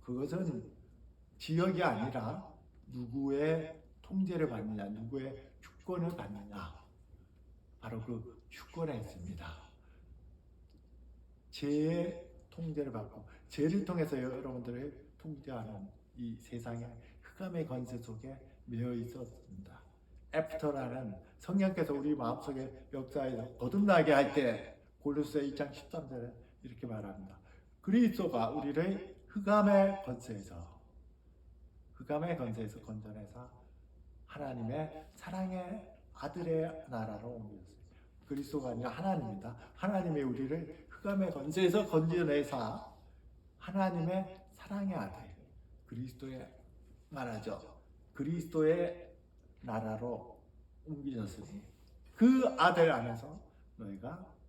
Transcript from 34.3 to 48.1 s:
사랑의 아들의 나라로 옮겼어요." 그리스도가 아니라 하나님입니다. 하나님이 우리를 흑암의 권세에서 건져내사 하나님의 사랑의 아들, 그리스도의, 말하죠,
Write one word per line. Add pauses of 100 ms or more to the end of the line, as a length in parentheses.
사랑의 (200)
아들의
나라로
옮겼어요." (520)
그리스도가
아니라
하나님입니다. (200)
하나님이
우리를
흑암의
권세에서
건져내사 (640)
하나님의 (140)
사랑의
아들, (680)
그리스도의, (600)
말하죠, (540)